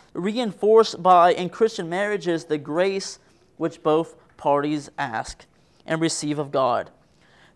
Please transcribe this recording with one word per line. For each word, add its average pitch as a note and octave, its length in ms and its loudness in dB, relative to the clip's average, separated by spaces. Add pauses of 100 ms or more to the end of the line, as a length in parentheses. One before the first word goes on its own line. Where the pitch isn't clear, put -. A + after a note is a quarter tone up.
(120)
reinforced G#3+ 880 2
by, F3+ 300 8
in F3+ 160 -2
Christian G3+ 400 -2
marriages, F3 560 -2
the D3+ 140 -4
grace F#3 600 -4 (380)
which D#3+ 260 -6
both D#3+ 340 0 (200)
parties C#3+ 640 -2
ask B2 480 -8 (400)
and D#3+ 140 -4
receive D3+ 380 -2
of C#3 120 -6
God. B2 400 0 (640)